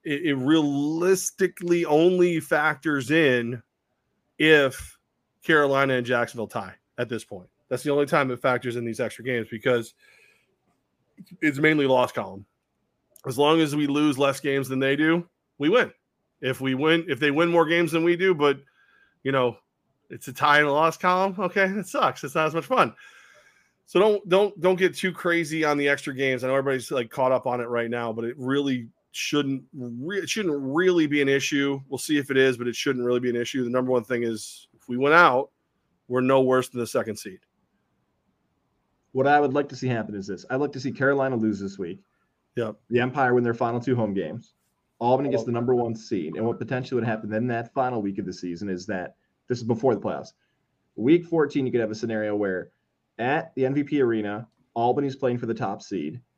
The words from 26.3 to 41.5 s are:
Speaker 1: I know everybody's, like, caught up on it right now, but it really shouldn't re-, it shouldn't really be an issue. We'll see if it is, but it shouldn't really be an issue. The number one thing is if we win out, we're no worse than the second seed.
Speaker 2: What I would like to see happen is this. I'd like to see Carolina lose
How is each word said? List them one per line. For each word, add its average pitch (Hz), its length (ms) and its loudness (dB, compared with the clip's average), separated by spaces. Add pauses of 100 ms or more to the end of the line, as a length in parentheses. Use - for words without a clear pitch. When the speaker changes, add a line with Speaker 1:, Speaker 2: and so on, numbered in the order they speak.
Speaker 1:
I 127 40 -2
know 135 80 2
everybody's, 135 340 -2
like, 123 180 -4
caught 131 240 0
up 127 140 0
on 123 160 -2
it 120 80 -8
right 117 180 -2
now, 117 240 -4
but 113 140 -6
it 123 100 -6
really 131 520 -2 (240)
shouldn't 139 600 -4
re-, 131 460 -8
it 165 100 -6
shouldn't 165 320 -2
really 160 460 2
be 143 160 2
an 135 80 4
issue. 139 580 0
We'll 135 80 -6
see 147 220 -2
if 139 120 -4
it 131 60 0
is, 131 220 6
but 120 100 -4
it 113 80 -4
shouldn't 127 300 -2
really 123 140 2
be 123 100 0
an 117 60 -2
issue. 120 280 -2
The 120 60 -2
number 127 220 0
one 120 120 2
thing 120 200 -2
is - 500 -8
if - 140 -20
we 123 100 -4
win 143 160 4
out, 147 340 6 (600)
we're 123 120 0
no 135 220 6
worse 127 260 2
than 123 100 -10
the 117 80 -4
second 110 300 -4
seed. 95 220 -14 (1800)
Speaker 2:
What 131 120 2
I 147 120 6
would 143 140 2
like 143 160 0
to 131 80 -14
see 131 120 -4
happen 107 260 -4
is 98 120 -8
this. 95 220 -10
I'd 131 80 -4
like 143 160 -2
to 131 80 -10
see 127 100 -6
Carolina 135 460 0
lose 107 240 -2